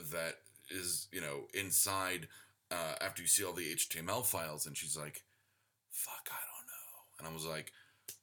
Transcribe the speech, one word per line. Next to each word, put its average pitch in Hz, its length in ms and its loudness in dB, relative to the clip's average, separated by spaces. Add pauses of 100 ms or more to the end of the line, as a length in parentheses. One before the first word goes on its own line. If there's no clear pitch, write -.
(120)
that 82 300 -2 (280)
is, 87 420 -2
you 87 100 -4
know, 71 320 -4
inside, 92 720 4 (420)
uh, 85 320 0
after 95 200 -2
you 82 60 2
see 101 160 8
all 90 100 0
the 85 160 -2
H 85 200 2
T 82 100 -4
M 82 100 -2
L 117 140 4
files." 78 440 2
And 73 100 -6
she's 76 200 -2
like, 73 260 -6 (640)
"Fuck, - 400 -4
I - 60 -4
don't - 320 -6
know." - 380 -14 (120)
And 80 100 -8
I 80 60 -6
was 80 120 -4
like, 78 260 -2 (520)